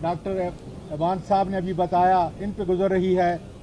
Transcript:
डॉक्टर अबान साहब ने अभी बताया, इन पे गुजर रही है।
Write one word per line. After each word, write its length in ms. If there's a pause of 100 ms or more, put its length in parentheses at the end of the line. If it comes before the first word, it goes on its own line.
डॉक्टर 500 (380)
अबान 280
साहब 320
ने 60
अभी 160
बताया, 580 (100)
इन 100
पे 140
गुजर 240
रही 240
है। 500